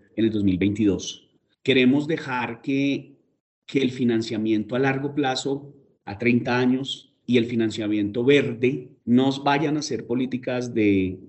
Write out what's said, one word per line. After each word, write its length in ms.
en 100
el 60
dos 120
mil 140
veintidós. 720
Queremos 440
dejar 540
que, 560
que 160
el 100
financiamiento 840
a 40
largo 340
plazo, 600
a 120
treinta 400
años, 560
y 120
el 80
financiamiento 760
verde 680
no 240
vayan 340
a 60
ser 240
políticas 680
de 560